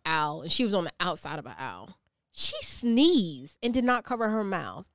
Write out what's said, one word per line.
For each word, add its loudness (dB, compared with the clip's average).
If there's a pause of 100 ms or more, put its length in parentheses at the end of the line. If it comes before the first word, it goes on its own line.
aisle, 0
and -4
she 4
was 0
on 2
the -8
outside -4
of -12
an -14
aisle. -12 (360)
She 0
sneezed 2
and 0
did 2
not 2
cover 0
her 0
mouth. -6